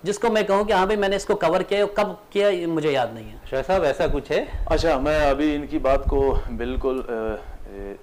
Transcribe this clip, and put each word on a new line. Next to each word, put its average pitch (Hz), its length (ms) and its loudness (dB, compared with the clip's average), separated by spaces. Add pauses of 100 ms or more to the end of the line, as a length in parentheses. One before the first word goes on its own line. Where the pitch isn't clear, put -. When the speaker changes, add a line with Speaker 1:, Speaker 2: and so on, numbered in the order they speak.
Speaker 1:
जिसको 202 260 0
मैं 214 160 2
कहूँ 202 180 4
कि 214 80 0
हाँ 190 140 4
भाई, 214 100 2
मैंने 196 200 2
इसको 190 180 0
cover 175 280 2
किया, 202 240 2
कब 196 360 -2 (100)
किया, 202 160 4
ये 175 180 0
मुझे 156 240 0
याद 123 240 0
नहीं 113 120 -12
है। 110 140 -16 (100)
Speaker 2:
शोएब 135 140 -2
साहब, 185 200 2
ऐसा 151 220 0
कुछ 139 240 -2
है? 214 400 -2
Speaker 3:
अच्छा, 160 280 2
मैं 147 320 2
अभी 147 240 2
इनकी 147 240 -4
बात 135 220 2
को 139 500 2
बिल्कुल, 127 500 -4
अ, 110 480 -6 (280)
ए, 98 260 -10